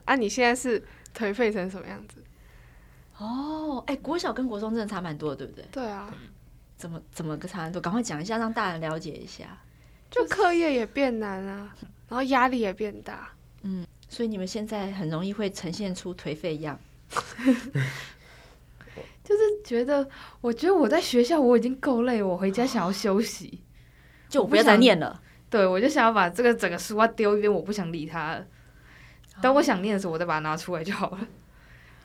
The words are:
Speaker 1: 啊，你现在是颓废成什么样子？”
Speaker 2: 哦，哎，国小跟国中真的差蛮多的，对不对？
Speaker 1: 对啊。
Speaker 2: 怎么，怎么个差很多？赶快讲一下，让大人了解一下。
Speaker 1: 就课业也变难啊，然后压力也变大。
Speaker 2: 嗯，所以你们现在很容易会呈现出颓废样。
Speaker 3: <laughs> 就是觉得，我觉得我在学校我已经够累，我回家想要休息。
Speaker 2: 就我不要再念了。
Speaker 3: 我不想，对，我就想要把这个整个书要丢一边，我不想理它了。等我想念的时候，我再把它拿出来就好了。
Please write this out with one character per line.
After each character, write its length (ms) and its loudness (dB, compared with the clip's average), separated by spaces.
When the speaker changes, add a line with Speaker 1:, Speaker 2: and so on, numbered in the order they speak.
Speaker 1:
啊， 100 4
你 140 0
现 160 -2
在 100 4
是 260 -2
颓 160 -2
废 180 0
成 180 -4
什 120 -12
么 60 -14
样 200 -14
子？” 160 -20
Speaker 2:
哦， 680 -6
哎， 100 -2
国 200 -4
小 140 -2
跟 160 -4
国 100 -6
中 120 -4
真 100 -2
的 80 -4
差 140 -6
蛮 160 -6
多 180 -4
的， 20 -16
对 100 -10
不 60 -14
对？ 180 -18
Speaker 1:
对 140 -6
啊。 280 -10
Speaker 2:
怎 120 -12
么， 120 -10
怎 140 -8
么 100 -4
个 140 -10
差 160 -8
很 80 -8
多？ 80 -4
赶 100 -2
快 100 0
讲 200 -6
一 20 -6
下， 140 -4
让 160 -2
大 180 -2
人 80 -6
了 180 -4
解 140 -10
一 160 -14
下。 300 -18
Speaker 1:
就 180 0
课 260 4
业 200 4
也 120 0
变 340 0
难 260 -6
啊， 300 -12
然 100 -6
后 60 0
压 240 4
力 120 0
也 120 0
变 300 -8
大。 280 -14
Speaker 2:
嗯， 220 -8
所 180 -6
以 40 -2
你 80 -4
们 100 -6
现 180 -6
在 280 -6
很 160 -4
容 160 -2
易 80 -4
会 160 -2
呈 240 -8
现 200 -4
出 220 -10
颓 180 -8
废 260 -6
样。 200 -8
Speaker 3:
<laughs> 0 -
就 160 2
是 60 6
觉 220 -2
得， 220 0
我 100 0
觉 140 -2
得 80 6
我 140 6
在 120 4
学 240 4
校 160 4
我 180 8
已 40 6
经 140 -2
够 280 0
累， 200 0
我 120 0
回 140 0
家 160 0
想 180 0
要 80 0
休 300 2
息。 400 -8
Speaker 2:
就 140 2
我 60 2
不 80 4
要 80 8
再 140 10
念 220 8
了。 80 -2
Speaker 3:
我 40 -4
不 80 -16
想， 40 -20
对， 180 4
我 120 2
就 100 4
想 160 2
要 80 4
把 160 4
这 120 -4
个 120 6
整 180 -2
个 60 -6
书 200 -6
要 120 6
丢 280 2
一 40 0
边， 120 4
我 80 0
不 100 -8
想 200 -4
理 140 -6
它 260 -6
了。 140 -8
等 120 4
我 80 8
想 200 2
念 120 0
的 60 0
时 80 -4
候， 60 -4
我 40 -4
再 80 -2
把 100 0
它 40 0
拿 180 -2
出 180 -6
来 80 -4
就 100 -4
好 180 -4
了。 80 -12